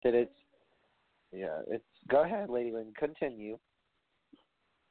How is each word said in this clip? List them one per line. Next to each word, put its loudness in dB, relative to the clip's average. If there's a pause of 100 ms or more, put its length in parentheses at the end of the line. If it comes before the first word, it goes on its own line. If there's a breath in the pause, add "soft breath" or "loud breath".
that 6
it's, 4 (1040)
yeah, -6
it's, -6 (240)
go 6
ahead, 0
Lady -2
Lynn, -8
continue. -4 (1300)